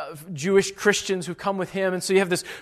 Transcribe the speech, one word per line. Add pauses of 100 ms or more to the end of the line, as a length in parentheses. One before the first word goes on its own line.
(340)
Jewish
Christians
who
come
with
him.
And
so
you
have
this (180)